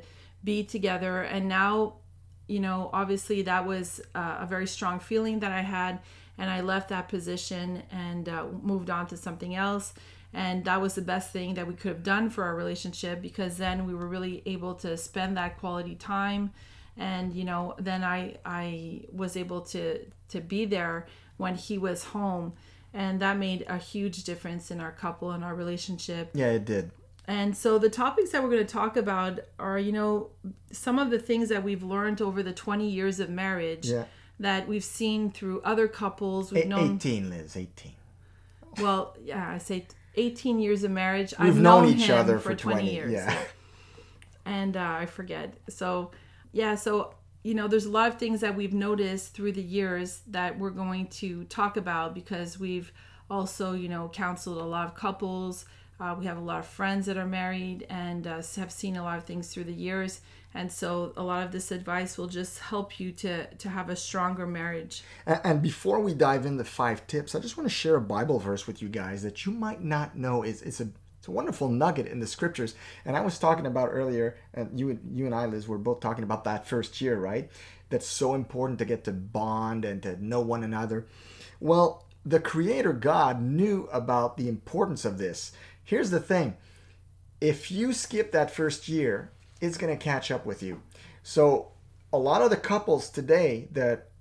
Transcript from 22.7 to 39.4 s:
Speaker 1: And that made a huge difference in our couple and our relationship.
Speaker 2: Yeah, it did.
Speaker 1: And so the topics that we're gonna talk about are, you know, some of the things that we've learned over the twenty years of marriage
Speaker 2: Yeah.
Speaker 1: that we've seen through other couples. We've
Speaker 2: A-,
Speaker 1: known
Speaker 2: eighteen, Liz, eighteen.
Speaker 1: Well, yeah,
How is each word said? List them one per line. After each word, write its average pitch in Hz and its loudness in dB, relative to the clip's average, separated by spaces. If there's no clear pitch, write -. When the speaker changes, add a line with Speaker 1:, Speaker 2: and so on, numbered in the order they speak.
Speaker 1:
And 190 -2
that 196 2
made 185 -2
a 180 -4
huge 190 -6
difference 175 -8
in 170 -6
our 165 -8
couple 175 -6
and 175 -6
our 175 -6
relationship. 175 -6
Speaker 2:
Yeah, 131 4
it 110 2
did. 98 0
Speaker 1:
And 202 0
so 220 4
the 214 6
topics 262 2
that 277 2
we're 247 2
gonna 220 6
talk 220 -2
about 185 0
are, 196 -2
you 202 0
know, 214 0
some 254 0
of 277 4
the 233 4
things 233 2
that 202 2
we've 196 -2
learned 202 0
over 196 0
the 185 -4
twenty 208 -2
years 190 0
of 175 -2
marriage 175 -2
Speaker 2:
Yeah. 120 0
Speaker 1:
that 196 0
we've 208 -2
seen 214 0
through 190 -4
other 220 4
couples. 190 -2
We've 165 6
Speaker 2:
A-, - 0
Speaker 1:
known 196 4
Speaker 2:
eighteen, 110 0
Liz, 82 -8
eighteen. 87 -10
Speaker 1:
Well, 196 2
yeah, 165 -4